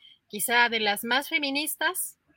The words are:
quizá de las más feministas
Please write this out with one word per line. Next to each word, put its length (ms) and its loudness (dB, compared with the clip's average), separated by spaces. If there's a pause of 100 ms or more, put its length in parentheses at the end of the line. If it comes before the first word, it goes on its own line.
(280)
quizá 420 2
de 100 -2
las 240 0
más 240 0
feministas 880 -2 (200)